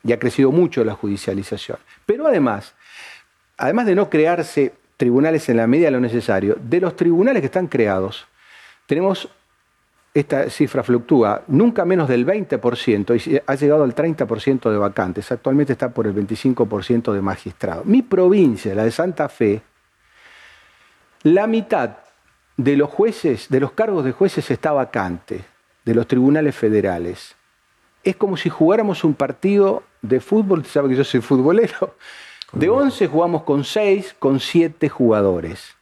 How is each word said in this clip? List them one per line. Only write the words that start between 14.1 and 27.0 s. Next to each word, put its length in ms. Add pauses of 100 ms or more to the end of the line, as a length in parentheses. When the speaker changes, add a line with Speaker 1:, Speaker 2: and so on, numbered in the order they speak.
Speaker 1:
por 160
ciento 280
de 60
vacantes. 560
Actualmente 400
está 220
por 120
el 60
veinticinco 540
por 180
ciento 300
de 80
magistrados. 640
Mi 160
provincia, 720
la 100
de 60
Santa 400
Fe, 320 (1600)
la 240
mitad 500 (640)
de 180
los 140
jueces, 580
de 120
los 120
cargos 320
de 80
jueces 380
está 220
vacante, 720 (400)
de 80
los 120
tribunales 480
federales. 800 (680)